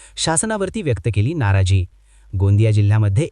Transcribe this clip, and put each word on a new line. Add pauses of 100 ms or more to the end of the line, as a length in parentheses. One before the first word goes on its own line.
(160)
शासनावरती
व्यक्त
केली
नाराजी. (520)
गोंदिया
जिल्ह्यामध्ये